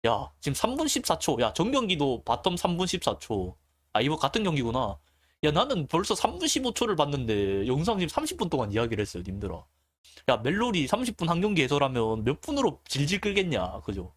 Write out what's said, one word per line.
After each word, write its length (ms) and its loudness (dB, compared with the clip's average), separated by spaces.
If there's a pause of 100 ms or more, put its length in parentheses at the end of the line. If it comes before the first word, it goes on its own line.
야, 240 0 (100)
지금 140 -2
삼 220 0
분 120 0
십사 300 0
초. 220 0
야, 120 2
정경기도 720 0
바텀 320 0
삼 200 0
분 100 0
십사 320 0
초. 380 -4 (360)
아, 80 2
이거 160 2
같은 280 0
경기구나. 540 0 (460)
야, 80 4
나는 340 2
벌써 280 0
삼 240 0
분 100 -2
십오 240 0
초를 240 0
봤는데 720 0
영상 320 0
지금 100 0
삼십 280 -2
분 140 -2
동안 220 0
이야기를 300 0
했어요, 240 -6
님들아. 380 -8 (640)
야, 100 4
멜로디 480 0
삼십 300 0
분 120 -2
한 120 2
경기 220 2
해설하면 640 2
몇 160 0
분으로 480 0
질질 320 0
끌겠냐, 640 0
그죠? 340 -8